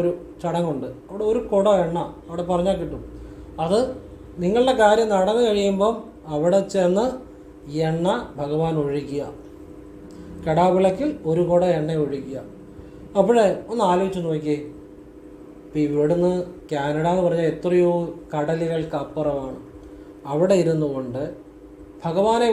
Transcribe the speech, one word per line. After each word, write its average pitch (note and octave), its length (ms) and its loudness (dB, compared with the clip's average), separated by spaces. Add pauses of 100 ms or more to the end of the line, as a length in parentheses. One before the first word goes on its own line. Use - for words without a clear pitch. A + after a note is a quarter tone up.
ഒരു F3 80 2 (320)
ചടങ്ങുണ്ട്. D#3+ 460 -2 (200)
അവിടെ G#3 160 -6
ഒരു A3+ 160 2 (120)
കുടം G3+ 320 4
എണ്ണ E3+ 140 -2 (300)
അവിടെ E3+ 220 -6
പറഞ്ഞാൽ F3+ 300 2
കിട്ടും. D3 220 -6 (640)
അത് F#3+ 140 2 (640)
നിങ്ങളുടെ A#3+ 400 4
കാര്യം G#3+ 320 6
നടന്നു G#3 320 4
കഴിയുമ്പം G3+ 480 2 (400)
അവിടെ F3 260 4 (120)
ചെന്ന് F#3+ 320 2 (840)
എണ്ണ E3 200 0 (300)
ഭഗവാൻ D3+ 440 0
ഒഴിക്കുക. C#3+ 400 -4 (1200)
കടാവിളക്കിൽ F#3 600 4 (220)
ഒരു F3 180 2
കുട F3 140 4 (160)
എണ്ണ D#3 140 -2 (100)
ഒഴിക്കുക. C3+ 360 -6 (800)
അപ്പോഴേ G#3+ 280 6 (240)
ഒന്ന് A3+ 200 0
ആലോചിച്ച് F#3 360 0
നോക്കിയേ, D3+ 320 0 (1080)
ഇപ്പം D3+ 200 -4
ഇവിടുന്ന് D#3+ 460 2 (400)
കാനഡ D3+ 400 0
എന്ന് F#3 140 2
പറഞ്ഞാൽ E3 260 2
എത്രയോ F3 400 2 (420)
കടലുകൾക്കപ്പുറമാണ്. D3+ 1200 -2 (760)
അവിടെ F#3 300 4
ഇരുന്നു D#3+ 320 2
കൊണ്ട് B2+ 280 -4 (840)
ഭഗവാനെ A3 480 4